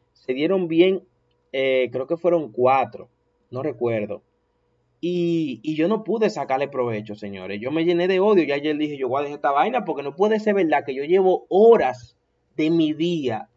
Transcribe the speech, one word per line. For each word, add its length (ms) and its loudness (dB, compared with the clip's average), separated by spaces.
se 220 -8
dieron 320 0
bien, 380 2
eh, 400 0
creo 160 -6
que 80 -2
fueron 340 0
cuatro, 580 0
no 100 -8
recuerdo, 600 -4
y, 640 -2
y 140 -6
yo 100 0
no 160 0
pude 260 0
sacarle 380 -2
provecho, 480 -4
señores, 460 -10
yo 100 -8
me 140 -2
llené 240 2
de 100 2
odio, 240 4
y 80 -2
ayer 260 -2
dije, 220 -4
yo 80 -4
voy 140 -2
a 20 -4
dejar 140 -8
esta 160 -2
vaina 320 0
porque 180 -6
no 140 -8
puede 240 2
ser 160 0
verdad 280 2
que 120 -8
yo 80 -6
llevo 440 2
horas 720 4
de 140 0
mi 220 2
día 640 -4